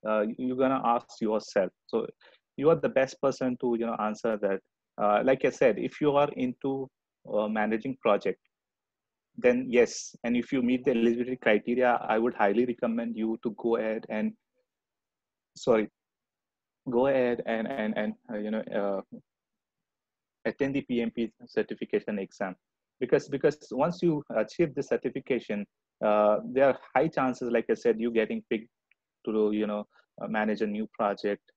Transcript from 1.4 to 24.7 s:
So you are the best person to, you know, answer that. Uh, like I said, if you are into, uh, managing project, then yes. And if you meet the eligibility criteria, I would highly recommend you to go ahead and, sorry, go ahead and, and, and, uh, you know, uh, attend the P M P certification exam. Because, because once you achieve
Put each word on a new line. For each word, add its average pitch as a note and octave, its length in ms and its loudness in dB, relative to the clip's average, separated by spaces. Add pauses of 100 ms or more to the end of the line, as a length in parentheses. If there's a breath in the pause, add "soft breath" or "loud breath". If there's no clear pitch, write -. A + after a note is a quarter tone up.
So A2+ 200 -2 (500 soft breath)
you C#3+ 140 4
are E3 60 6
the C#3+ 120 -2
best C3 340 0
person B2+ 380 0
to, A#2+ 180 0
you A#2 80 -2
know, A2+ 140 -4
answer G#2+ 420 -2
that. G2 160 0 (420)
Uh, G#2 240 4
like C3 220 2
I B2+ 40 4
said, A#2 280 2
if C3 240 -4
you D3 140 2
are C#3+ 200 4
into, C3 500 -4 (460)
uh, G#2+ 160 0
managing A2 540 -2
project, G2+ 360 2 (1000)
then B2 280 2
yes. A#2+ 560 2
And A#2+ 140 0
if A#2+ 160 -2
you C3+ 80 2
meet B2 240 0
the C#3+ 60 2
eligibility A#2+ 460 2
criteria, A#2+ 680 2
I A2 120 0
would A#2+ 160 0
highly G#2+ 320 2
recommend A#2 500 -4
you A2 260 -4
to A2 140 -4
go A#2 200 0
ahead A2 340 -4
and, A2 220 -2 (1200)
sorry, A2 320 2 (1040)
go B2 160 2
ahead B2 400 0
and, A2+ 220 -4
and, G#2+ 280 -4
and, G#2+ 160 -4 (180)
uh, G#2+ 60 -8
you G#2+ 140 -6
know, A2 100 -4
uh, G2+ 580 -6 (1300)
attend C3+ 300 -2
the C#3 80 -2
P A#2+ 180 -2
M A2+ 100 -2
P A2+ 220 -6 (140)
certification G#2+ 720 -4
exam. F#2+ 360 -6 (460)
Because, C#3 280 0
because C#3+ 280 0 (140)
once E3 320 -2
you D#3 200 2 (140)
achieve C3+ 380 0